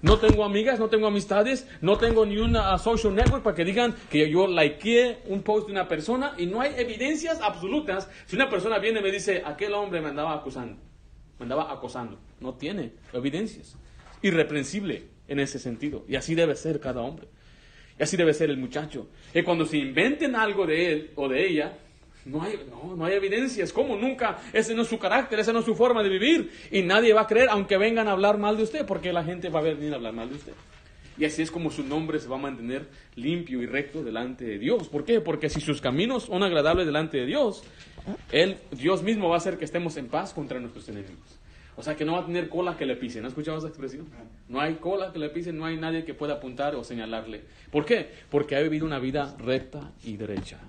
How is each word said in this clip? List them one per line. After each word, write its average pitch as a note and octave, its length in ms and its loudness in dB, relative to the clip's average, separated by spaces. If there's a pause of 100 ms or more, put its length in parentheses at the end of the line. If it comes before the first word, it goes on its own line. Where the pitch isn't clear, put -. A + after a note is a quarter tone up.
No G#3+ 160 8
tengo G#3+ 280 6
amigas, A3 340 2
no A3 80 2
tengo G#3+ 200 4
amistades, G3+ 600 2 (140)
no F#3+ 160 4
tengo A3+ 280 4
ni G#3 120 -2
una, A3 360 4
ah, F3+ 40 2
social A3 360 2
network A3+ 300 4
para G3 120 2
que E3 100 2
digan A3 280 2 (160)
que D3+ 200 4
yo F#3 180 4
likeé G#3 800 4
un G3 160 -4
post G#3+ 240 2
de G3+ 80 -8
una F#3 160 -2
persona, A#3+ 480 -2
y F3 80 -2
no G3+ 160 -2
hay D4 160 0
evidencias C#4+ 640 -2
absolutas. G3 680 -2 (200)
Si F#3 100 -6
una C4+ 120 4
persona G#3 300 0
viene A3 220 0
y - 20 -4
me F#3+ 80 2
dice, G3 320 0
"Aquel G3 300 -4
hombre G3 260 -2
me D#3 80 -6
andaba D3+ 280 -4
acusando, B2 420 -10 (600)
me B2 60 -12
andaba C#3 260 -2
acosando", A#2+ 480 -10 (220)
no B2+ 140 -10
tiene D3 400 -8 (180)
evidencias. C#3+ 640 -6 (460)
Irreprensible D#3+ 880 0 (200)
en C#3 140 -2
ese C3+ 180 -4
sentido, C3+ 480 -6
y A#2 80 -4
así C3+ 180 -2
debe D#3+ 220 4
ser D#3 240 -2
cada B2+ 220 -4
hombre. C#3 260 -8 (680)
Y D3 60 2
así F3 140 0
debe D#3+ 160 6
ser D#3 160 2
el C#3 80 0
muchacho. B2+ 500 -6 (260)
Y E3+ 80 4
cuando E3+ 240 2
se D#3 120 -2
inventen A#3 580 2
algo G3+ 320 2
de E3 240 2
él D#3 240 -2
o C#3 140 -2
de D3 180 2
ella, D#3 300 0 (480)
no D3 180 -4
hay, G#3 160 -4 (100)
no, E3 240 -12
no D#3+ 120 -4
hay F#3 80 2
evidencias. G3+ 580 0
¿Cómo? B3+ 240 2
Nunca. A3+ 420 -2 (140)
Ese A3 240 2
no A#3 60 0
es A3+ 80 0
su A3+ 100 -2
carácter, G#3+ 400 2
esa A3 140 2
no A#3 60 4
es A3 60 0
su A3 100 2
forma A#3 280 4
de G3 60 2
vivir. A3+ 420 2 (200)
Y G3+ 100 4
nadie G#3+ 320 6
va G#3+ 80 8
a G#3 60 2
creer, A#3+ 220 6
aunque G3+ 280 2
vengan A3 320 4
a - 20 4
hablar G3+ 260 4
mal G#3 200 2
de A3 60 2
usted, C#4+ 220 -2
porque F3+ 280 -2
la E3+ 100 2
gente F3 240 -6
va D#3+ 120 0
a - 20 0
venir D3+ 320 -2
a - 20 -4
hablar A#2 160 -6
mal A#2 160 -6
de C3+ 80 -10
usted. - 160 -14 (680)
Y D3+ 60 0
así D3+ 180 -2
es D#3+ 100 -2
como E3 200 -2
su C#3+ 120 -6
nombre D3+ 360 -2
se - 80 -10
va C3 80 -4
a C3 40 -4
mantener C3+ 460 -6 (300)
limpio C3 460 -4
y A#2+ 40 -4
recto C#3 380 -6
delante B2 400 -8
de G#2+ 160 -6
Dios. E3+ 300 0
¿Por D3 160 -4
qué? A3+ 160 4
Porque D3+ 280 -2
si D3+ 120 -4
sus D3+ 180 -2
caminos F#3+ 440 0
son F#3 200 0
agradables E3+ 420 4
delante D3+ 340 0
de B2 60 -2
Dios, A3 380 0 (640)
él, F3+ 280 4 (140)
Dios D#3 320 0
mismo G3+ 260 0
va E3+ 60 4
a - 20 2
hacer F#3 200 -2
que E3 60 -6
estemos E3+ 320 -4
en C3+ 120 -8
paz E3+ 260 -4
contra B2+ 260 -8
nuestros A#2 300 -14
enemigos. G2 500 -14 (380)
O A#2+ 60 -14
sea, D3+ 140 -4
que D3+ 80 -2
no D#3+ 80 0
va F3+ 80 0
a D#3+ 40 -6
tener E3+ 220 -2
cola F3 300 -2
que D3 80 -4
le B2+ 100 -2
pise. A#2+ 240 -8
¿No A2+ 80 -8
has C3 60 -10
escuchado D#3 240 -6
esa D#3 100 -6
expresión? C#3+ 400 -12 (400)
No C3 140 -4
hay D#3 140 0
cola F#3 360 -4
que D#3+ 80 -8
le D3+ 100 -4
pise, E3+ 220 -8
no D#3+ 140 -6
hay E3 100 -4
nadie D#3+ 300 -4
que D3 80 -10
pueda D3 220 -4
apuntar C#3 380 -4
o A#2+ 120 -8
señalarle. A2+ 580 -8 (260)
¿Por D3 160 2
qué? G#3+ 260 2 (200)
Porque D3 240 0
ha C#3+ 60 4
vivido D#3 240 0
una D3+ 120 -4
vida C3+ 420 -4
recta C3 520 -4 (140)
y A2 100 -8
derecha. G2+ 420 -8 (120)